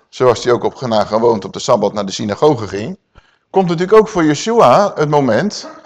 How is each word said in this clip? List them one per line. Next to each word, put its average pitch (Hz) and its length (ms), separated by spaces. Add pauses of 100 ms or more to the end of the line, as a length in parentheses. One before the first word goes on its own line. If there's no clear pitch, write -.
zoals 127 340
hij 120 100
ook 110 100
op, 110 180
naar 110 240
gewoonte 110 420
op 85 60
de - 60
Sabbat 107 340
naar 104 120
de 95 60
synagoge 110 560
ging, 107 300 (520)
komt 190 180
natuurlijk 180 300
ook 220 100
voor 175 160
Yeshua 165 720
het 147 140
moment 147 580 (180)